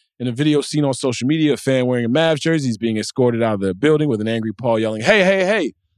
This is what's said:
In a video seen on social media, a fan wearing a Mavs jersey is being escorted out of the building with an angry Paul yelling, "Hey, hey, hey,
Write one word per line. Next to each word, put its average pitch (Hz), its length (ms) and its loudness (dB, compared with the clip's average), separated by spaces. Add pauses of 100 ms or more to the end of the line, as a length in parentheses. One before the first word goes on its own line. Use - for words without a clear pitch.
(180)
In 123 80 -6
a 123 60 -2
video 147 280 2
seen 151 240 -2
on 131 100 0
social 123 340 -2
media, 156 240 2
a 117 40 2
fan 131 300 0
wearing 123 200 0
a 113 40 -2
Mavs 160 300 2
jersey 156 300 0
is 110 60 -2
being 110 200 -2
escorted 117 440 0
out 110 140 0
of 98 60 -4
the 98 120 0
building 151 360 2
with 110 120 0
an 107 60 -4
angry 110 260 -4
Paul 117 280 -2
yelling, 110 220 -4
"Hey, 202 200 4
hey, 190 220 2
hey, 180 300 -2 (240)